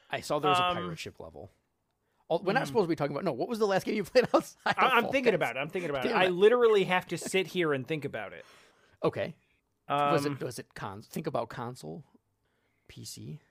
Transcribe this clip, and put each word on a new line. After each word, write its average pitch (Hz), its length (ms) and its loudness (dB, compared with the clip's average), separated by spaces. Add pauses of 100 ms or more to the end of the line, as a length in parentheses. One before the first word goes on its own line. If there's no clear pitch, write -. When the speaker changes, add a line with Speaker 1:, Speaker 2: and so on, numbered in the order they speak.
Speaker 1:
I 113 120 -6
saw 151 180 -2
there 147 100 2
was 180 100 4
a 180 40 2
Speaker 2:
Um, 180 120 0
Speaker 1:
pirate 175 240 -8
ship - 200 -14
level. 82 320 -16 (800)
Al-, 170 140 0
we're 190 100 0
not 262 100 2
Speaker 2:
mm. - 40 -6
Speaker 1:
supposed 160 180 0
to 160 40 -2
be 165 60 0
talking 147 200 -2
about, - 80 -6
no, 175 80 -2
what 135 160 -4
was 226 120 -4
the 214 80 2
last 190 180 2
game 214 100 -2
you 214 80 0
played 240 260 4
<laughs> - 40 -20
outside - 380 0
of - 60 0
Speaker 2:
I, 202 100 4 (100)
I'm 233 60 6
Speaker 1:
Fall - 80 -4
Speaker 2:
thinking 247 200 2
Speaker 1:
Guys? 190 40 4
Speaker 2:
about 139 200 0
it. 131 40 -6
I'm 151 100 -4
thinking 180 220 -6
about 139 140 -2
it. 247 40 0
Speaker 1:
Damn 240 80 0
Speaker 2:
I 185 80 6
Speaker 1:
it. 190 60 2
Speaker 2:
literally 214 540 6
have 180 220 0
to 175 100 -6
sit - 300 -2
here 165 260 0
and 131 140 -2
think 156 160 -4
about 107 300 -8
it. 73 100 -16 (600)
Speaker 1:
Okay. - 320 -2 (520)
Was 143 380 2
Speaker 2:
Um, 143 140 -2
Speaker 1:
it, - 40 -8
was 123 160 -8
it - 140 -14
cons-, 104 340 -12
think 160 200 -6
about 120 220 -4
console, 131 540 -12 (840)
P - 180 -18
C, 127 340 -14 (100)